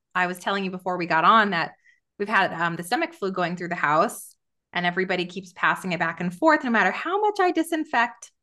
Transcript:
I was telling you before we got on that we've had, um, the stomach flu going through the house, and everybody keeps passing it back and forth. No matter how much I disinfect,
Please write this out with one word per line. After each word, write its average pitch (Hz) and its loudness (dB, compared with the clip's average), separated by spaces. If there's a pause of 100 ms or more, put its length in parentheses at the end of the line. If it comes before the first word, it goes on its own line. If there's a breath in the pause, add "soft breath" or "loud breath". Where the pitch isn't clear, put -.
(140)
I 180 2
was 180 -8
telling 196 -2
you 185 -4
before 185 -6
we 175 -4
got 160 2
on 208 6
that 165 -2 (480)
we've 202 -4
had, 190 2
um, 170 -2
the 175 -10
stomach 320 -2
flu 190 -4
going 180 -2
through 175 -8
the 180 -4
house, 165 0 (360)
and 175 -2
everybody 180 0
keeps 185 -14
passing 175 -2
it 165 -2
back 170 -4
and 175 -2
forth. 302 2
No 254 -4
matter 202 2
how 359 -4
much 415 0
I 359 4
disinfect, 311 -2 (120)